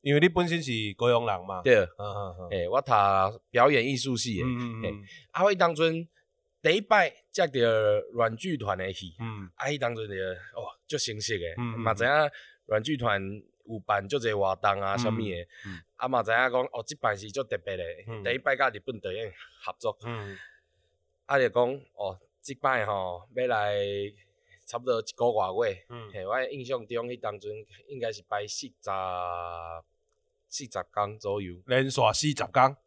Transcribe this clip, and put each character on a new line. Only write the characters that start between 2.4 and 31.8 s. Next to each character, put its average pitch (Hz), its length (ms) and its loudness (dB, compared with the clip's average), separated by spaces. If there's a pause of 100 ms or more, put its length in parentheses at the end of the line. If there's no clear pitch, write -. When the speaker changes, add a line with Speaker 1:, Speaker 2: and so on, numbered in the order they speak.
Speaker 2:
嘿， 90 200 -2
我 123 100 2
读 135 120 -2 (580)
表 120 200 6
演 123 160 4
艺 135 120 0
术 123 180 -2
系 107 240 -2
的。 120 60 0
Speaker 1:
嗯， - 20 0
嗯， 123 140 -4 (180)
嗯。 - 40 -8
Speaker 2:
嘿。 110 60 -4 (420)
啊， 165 120 0
我 202 80 6
迄 190 60 0
当 170 160 4
阵 165 340 0 (540)
第 160 140 4
一 220 60 0
摆 202 300 4 (200)
接 180 160 2
到 135 120 0 (540)
软 113 240 0
剧 180 180 -4
团 104 220 -2
的 92 160 -4
戏。 90 260 -12
Speaker 1:
嗯。 104 360 -8
Speaker 2:
啊， 131 120 -8
迄 147 120 -2
当 120 160 -2
阵 110 120 -6
就， 101 60 -8
哦， 92 560 -8 (180)
足 151 120 -4
成 107 200 -4
熟 110 140 -4
的。 85 140 -4 (100)
Speaker 1:
嗯， 120 160 -4
嗯， - 40 -
嗯。 - 20 -6
Speaker 2:
嘛 110 160 2
知 107 80 0
影 127 60 4 (580)
软 107 140 2
剧 147 140 -2
团 113 240 0 (460)
有 110 140 -10
办 98 280 -2
足 139 100 -2
侪 113 200 0
活 95 180 2
动 101 240 2
啊， 98 140 0
Speaker 1:
嗯。 113 60 0
Speaker 2:
啥 120 100 0
物 107 80 0
的。 90 300 -6 (180)
Speaker 1:
嗯。 90 160 -10 (160)
Speaker 2:
啊， 123 100 -4
嘛 127 160 2
知 110 80 -2
影 113 60 4
讲， 127 140 4 (200)
哦， 117 140 -8
即 151 100 -10
摆 107 200 0
是 104 160 -14
足 135 120 -4
特 107 140 -4
别 95 180 -6
的。 90 80 -6 (240)
Speaker 1:
嗯。 110 160 -10
Speaker 2:
第 120 80 -2
一 131 60 -2
摆 135 180 0
甲 131 140 2
日 104 100 -6
本 120 220 -8
导 95 100 -6
演 107 180 -6 (360)
合 92 120 -6
作。 110 280 -4
Speaker 1:
嗯。 104 320 -8 (880)
Speaker 2:
啊， 139 120 0
就 123 120 4
讲， 123 320 2 (140)
哦， 95 220 -6 (220)
即 - 140 -12
摆 127 320 0
吼， 92 500 -4
要 127 120 0
来 104 280 0 (880)
差 117 140 -8
不 123 60 -10
多 113 160 2
一 - 140 -10
个 123 100 0
月 104 300 2
尾。 104 340 0
Speaker 1:
嗯。 117 240 -14
Speaker 2:
嘿， 95 120 -6
我 120 200 0
印 131 180 -10
象 123 140 -2 (100)
中 117 200 -4
迄 123 120 -8
当 104 180 -6
阵 104 140 -10 (360)
应 101 120 -12
该 113 140 -2
是 101 160 -14
摆 104 180 -4
四 - 200 -10
十， - 60 -16 (1800)
四 - 140 -10
十 117 60 -14
天 104 500 -4
左 101 220 -4
右。 90 140 -8 (100)
Speaker 1:
连 131 180 2